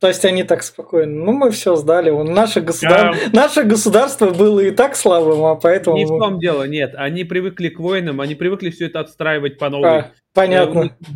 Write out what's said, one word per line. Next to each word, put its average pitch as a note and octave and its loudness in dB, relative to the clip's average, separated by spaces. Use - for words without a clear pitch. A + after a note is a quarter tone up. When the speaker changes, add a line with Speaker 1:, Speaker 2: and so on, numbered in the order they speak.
Speaker 1:
То F#3+ 2
есть - 0
они F#3 0
так F3 -2
спокойно: D#3 -4
«Ну, G#3 0
мы C#4 0
все F#3 0
сдали, D#3+ 2
вон D3+ -2
наше G#3 2
государ-, E3+ 2
Speaker 2:
Да. D#3+ -4
Speaker 1:
наше D4 4
государство G#3+ 2
было G3+ 4
и G3 2
так C4+ 2
слабым, D#3+ 2
а D#3+ 2
поэтому E3+ 2
Speaker 2:
Не D3+ 0
в D#3 -4
Speaker 1:
мы». D#3+ -2
Speaker 2:
том G3 -2
дело, D#3+ -2
нет. C#3+ -4
Они D3+ -6
привыкли F3+ -6
к D#3+ -16
войнам, E3+ -4
они D3 -6
привыкли F3+ -4
все E3 -8
это D#3+ -8
отстраивать D3+ -6
по D3 -4
новой. C#3+ 0
Speaker 1:
А, D#3 0
понятно. F#3 2
Speaker 2:
Э, - -2